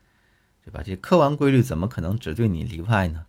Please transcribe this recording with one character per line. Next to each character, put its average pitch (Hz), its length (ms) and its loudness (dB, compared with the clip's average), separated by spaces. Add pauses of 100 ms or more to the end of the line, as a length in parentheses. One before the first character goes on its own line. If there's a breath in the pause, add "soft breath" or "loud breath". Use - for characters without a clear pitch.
(640)
对 - 60 -20
吧？ - 140 -10
这 95 100 -8
客 175 240 2
观 147 180 4
规 143 140 2
律 131 100 6
怎 120 160 0
么 87 120 -2
可 - 120 -8
能 92 180 -2
只 80 140 -8
对 113 160 0
你 82 140 -2
例 80 200 -8
外 98 260 2
呢？ 80 200 -8